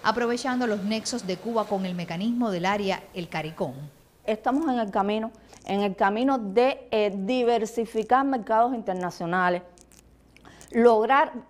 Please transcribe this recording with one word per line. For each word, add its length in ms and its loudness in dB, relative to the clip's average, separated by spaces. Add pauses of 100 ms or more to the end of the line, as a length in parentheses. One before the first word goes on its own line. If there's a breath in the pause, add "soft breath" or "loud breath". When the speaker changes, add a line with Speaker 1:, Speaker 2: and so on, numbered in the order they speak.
Speaker 1:
aprovechando 600 0
los 180 -2
nexos 420 -4
de 120 -4
Cuba 280 -2
con 200 -4
el 80 -4
mecanismo 560 -2
del 160 -2
área, 380 0 (100)
el 160 -10
caricom. 460 -6 (500)
Speaker 2:
Estamos 420 0
en 120 0
el 100 -2
camino, 420 -2 (360 loud breath)
en 140 0
el 140 0
camino 440 2
de, 520 0
eh, 240 2
diversificar 1080 0
mercados 480 2
internacionales, 880 -2 (1080 loud breath)
lograr, 600 6 (180)